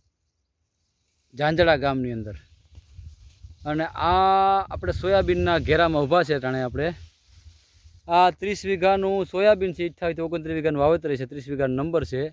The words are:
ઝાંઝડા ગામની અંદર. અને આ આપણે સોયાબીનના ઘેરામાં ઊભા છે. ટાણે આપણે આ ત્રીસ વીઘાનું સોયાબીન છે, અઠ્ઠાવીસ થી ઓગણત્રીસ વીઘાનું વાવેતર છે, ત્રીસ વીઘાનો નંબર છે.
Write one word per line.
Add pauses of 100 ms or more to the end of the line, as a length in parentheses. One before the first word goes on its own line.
(1300)
ઝાંઝડા
ગામની
અંદર. (1300)
અને
આ
આપણે
સોયાબીનના
ઘેરામાં
ઊભા
છે.
ટાણે
આપણે (1120)
આ
ત્રીસ
વીઘાનું
સોયાબીન
છે,
અઠ્ઠાવીસ
થી
ઓગણત્રીસ
વીઘાનું
વાવેતર
છે,
ત્રીસ
વીઘાનો
નંબર
છે. (100)